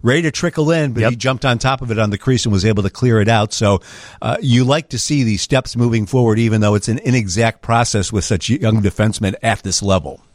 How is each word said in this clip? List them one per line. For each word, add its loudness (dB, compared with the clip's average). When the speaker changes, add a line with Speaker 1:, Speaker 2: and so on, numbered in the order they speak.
Speaker 1:
ready 2
to 0
trickle -2
in, 0
but -2
Speaker 2:
Yep. 2
Speaker 1:
he -4
jumped -2
on 0
top -2
of -6
it -2
on 2
the -2
crease 0
and 0
was 2
able 2
to -2
clear 2
it 2
out. 0
So, 0
uh, -2
you 4
like 0
to -8
see -2
these 0
steps -2
moving 2
forward, 2
even 2
though 4
it's 0
an -2
inexact -2
process -2
with -2
such -4
young 2
defensemen -2
at -2
this -4
level. -2